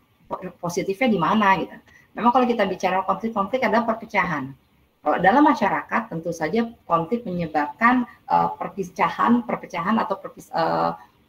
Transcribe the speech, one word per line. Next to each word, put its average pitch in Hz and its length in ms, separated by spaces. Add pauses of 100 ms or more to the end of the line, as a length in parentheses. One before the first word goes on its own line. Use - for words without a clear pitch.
(240)
Po-, - 160 (220)
positifnya 185 480
di 190 100
mana 190 400
gitu. - 140 (400)
Memang 226 160
kalau 254 160
kita 226 180
bicara 185 380
konflik, 220 320
konflik 208 320
adalah 220 160
perpecahan. 180 720 (500)
Kalau 147 160
dalam 233 240
masyarakat, 214 640
tentu 170 220
saja 170 340 (220)
konflik 170 400
menyebabkan, 175 800
eh, - 480
perpecahan, 202 880
perpecahan 190 540
atau 190 180
perpis-, - 380
eh, 165 400 (340)